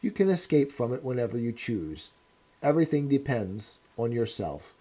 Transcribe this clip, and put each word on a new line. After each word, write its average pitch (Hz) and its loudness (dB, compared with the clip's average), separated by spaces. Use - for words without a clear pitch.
You 214 0
can 196 2
escape 151 4
from 120 -2
it 131 -6
whenever 123 -2
you 117 -2
choose. 90 -6
Everything 151 2
depends 120 0
on 117 0
yourself. 107 -2